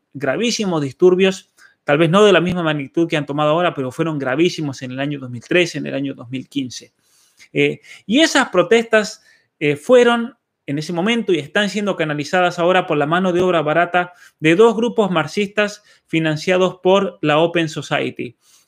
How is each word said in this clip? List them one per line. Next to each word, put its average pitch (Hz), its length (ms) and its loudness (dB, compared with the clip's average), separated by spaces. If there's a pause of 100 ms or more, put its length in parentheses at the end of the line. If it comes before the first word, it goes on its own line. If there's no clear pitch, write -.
(140)
gravísimos 165 680 -2
disturbios, 185 720 2 (300)
tal 147 140 2
vez 165 120 4
no 196 140 4
de 208 80 6
la 175 80 6
misma 175 240 -2
magnitud 156 440 -2
que 160 100 -2
han 147 80 -4
tomado 151 260 0
ahora, 165 220 0
pero 131 180 -6
fueron 160 260 -4
gravísimos 143 640 -2
en 127 100 -10
el 131 80 -8
año 143 200 -6
dos 127 100 -14
mil 120 140 -12
trece, 170 340 0
en 143 80 -8
el 139 80 -8
año 139 200 -6
dos 127 160 -18
mil 127 180 -10
quince. 127 460 -10 (580)
Eh, 147 300 0 (240)
y 247 160 2
esas 302 280 0
protestas, 214 760 0 (360)
eh, 147 160 0
fueron 240 600 2 (300)
en 143 140 -6
ese 160 140 -8
momento 208 400 0
y 156 60 0
están 202 300 -2
siendo 202 280 -4
canalizadas 156 600 -2
ahora 180 300 2
por 156 100 -2
la 147 80 0
mano 175 280 0
de 175 80 0
obra 180 200 0
barata 175 520 0 (260)
de 160 160 2
dos 220 200 6
grupos 220 360 -2
marxistas 202 720 -4 (220)
financiados 170 760 -2
por 190 400 2
la 151 160 2
Open 165 320 0
Society. 135 680 -6 (300)